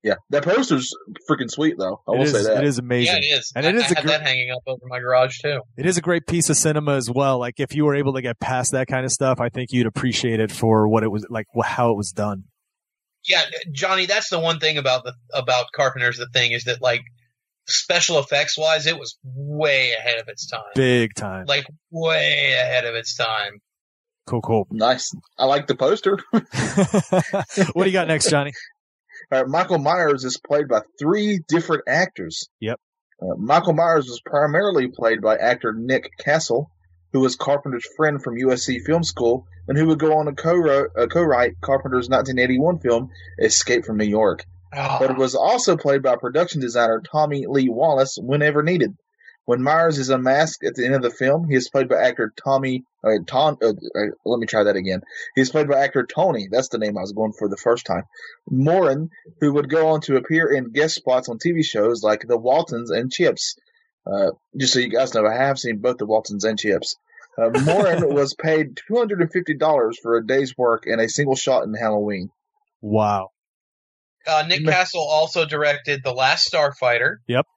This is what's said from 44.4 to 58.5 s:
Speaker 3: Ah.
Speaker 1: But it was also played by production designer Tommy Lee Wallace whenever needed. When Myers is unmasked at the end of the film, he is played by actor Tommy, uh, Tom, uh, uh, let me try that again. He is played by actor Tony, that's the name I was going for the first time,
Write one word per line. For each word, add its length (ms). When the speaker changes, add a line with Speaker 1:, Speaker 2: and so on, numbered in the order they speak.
Speaker 3:
Ah. 260
Speaker 1:
But 120
it 40
was 180
also 420
played 260
by 140
production 440
designer 400
Tommy 380
Lee 220
Wallace 500
whenever 420
needed. 300
When 160
Myers 360
is 120
unmasked 540
at 100
the 100
end 120
of 60
the 80
film, 380
he 60
is 160
played 180
by 140
actor 300
Tommy, 380
uh, 60
Tom, 340
uh, 60
uh, 40
let 160
me 80
try 160
that 100
again. 280
He 40
is 100
played 180
by 160
actor 200
Tony, 460
that's 180
the 100
name 200
I 40
was 100
going 260
for 100
the 80
first 300
time, 160